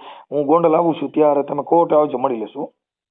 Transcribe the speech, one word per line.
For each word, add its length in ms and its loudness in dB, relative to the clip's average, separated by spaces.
હું 140 -2
ગોંડલ 300 2
આવું 260 2
છું, 100 -8
ત્યારે 320 2
તમે 200 -6
કોર્ટે 320 2
આવજો, 220 0
મળી 220 -2
લેશું. 340 -12